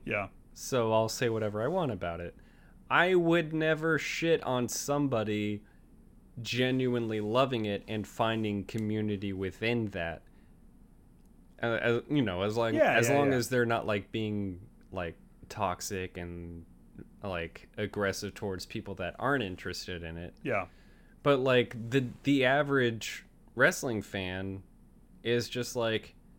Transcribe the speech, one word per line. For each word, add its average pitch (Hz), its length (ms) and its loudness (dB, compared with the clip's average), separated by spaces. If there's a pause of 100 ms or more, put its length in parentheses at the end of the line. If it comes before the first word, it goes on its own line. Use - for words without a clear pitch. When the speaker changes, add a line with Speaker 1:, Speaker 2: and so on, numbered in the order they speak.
Speaker 1:
Yeah. 104 220 -2 (260)
Speaker 2:
So 113 400 0
I'll 110 160 4
say - 180 0
whatever 107 340 0
I 123 60 0
want 165 240 0
about 87 280 -4
it. 87 140 -8 (560)
I 170 240 6
would 165 380 4
never 156 460 2
shit 165 460 0
on 123 220 0
somebody 107 960 0 (800)
genuinely 120 800 0
loving 117 460 2
it 101 200 -2
and 107 200 -4
finding 110 580 0
community 107 680 -2
within 110 560 -2
that. 85 320 -6 (1400)
Uh, 117 40 0 (160)
as, 120 280 2
you 147 120 4
know, 92 200 0
as 107 140 0
long, 117 180 2
Speaker 1:
Yeah, 262 200 4
Speaker 2:
as 117 160 4
Speaker 1:
yeah, 139 80 6
Speaker 2:
long 139 140 4
Speaker 1:
yeah. 131 40 2
Speaker 2:
as 120 140 0
they're 123 160 4
not, 117 200 0
like, 104 240 -2
being, 104 500 -4 (300)
like, 87 260 -6 (340)
toxic 92 640 -4
and, 87 480 -10 (580)
like, 87 540 -6
aggressive 101 580 -2
towards 95 300 -6
people 101 320 -8
that 87 220 -6
aren't 131 260 0
interested 90 580 -8
in 82 140 -10
it. 85 260 -10
Speaker 1:
Yeah. 104 240 -2 (560)
Speaker 2:
But, 143 180 4
like, 123 360 4 (140)
the, 131 160 2 (160)
the 139 240 4
average 135 800 0 (280)
wrestling 123 460 2
fan 95 640 -6 (600)
is 117 280 0
just 123 260 -6
like, 113 380 -2 (240)